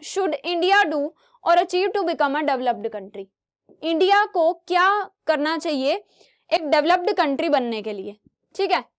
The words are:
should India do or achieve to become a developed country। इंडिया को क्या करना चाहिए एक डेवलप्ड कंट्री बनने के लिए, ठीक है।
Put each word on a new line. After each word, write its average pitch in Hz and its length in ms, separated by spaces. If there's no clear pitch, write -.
should 370 420
India 359 460
do 285 100
or 339 140
achieve 359 380
to 392 80
become 294 340
a 311 80
developed 247 440
country। 196 340
इंडिया 359 440
को 349 260
क्या 359 200
करना 311 320
चाहिए 294 340
एक 339 200
डेवलप्ड 349 460
कंट्री 311 320
बनने 240 340
के 214 100
लिए, 202 240
ठीक 381 180
है। 269 100